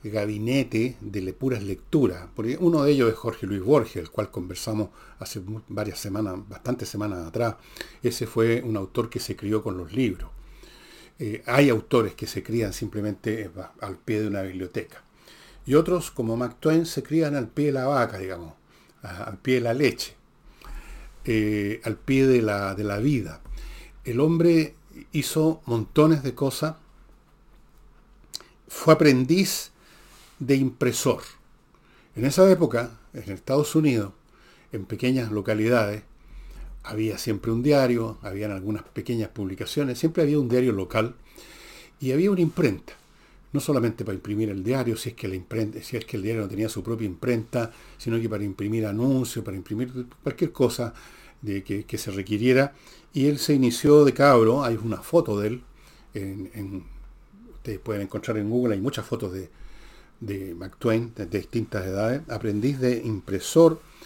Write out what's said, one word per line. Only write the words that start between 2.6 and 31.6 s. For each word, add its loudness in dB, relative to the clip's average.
de 6
ellos 6
es 2
Jorge -6
Luis -4
Borges, 2
el -8
cual -4
conversamos -6
hace -10
mu-, -10
varias -6
semanas, -4
bastantes -6
semanas -6
atrás. -2
Ese -2
fue 2
un -4
autor -4
que -6
se -6
crió -2
con -6
los -10
libros. -2
Eh, -8
hay 6
autores 2
que -10
se -6
crían -2
simplemente, -4
eh, -12
al -10
pie -4
de -2
una -4
biblioteca. -8
Y 2
otros, 4
como -2
Mark -4
Twain, 4
se -6
crían 0
al -2
pie 0
de 2
la -2
vaca, 2
digamos, -10
a-, -12
al -12
pie 0
de 2
la 0
leche, 0
eh, 0
al -4
pie 2
de 6
la, -2
de -6
la -2
vida. -2
El -4
hombre 4
hizo 0
montones 4
de -4
cosas. -4
Fue 2
aprendiz 4
de 2
impresor. 0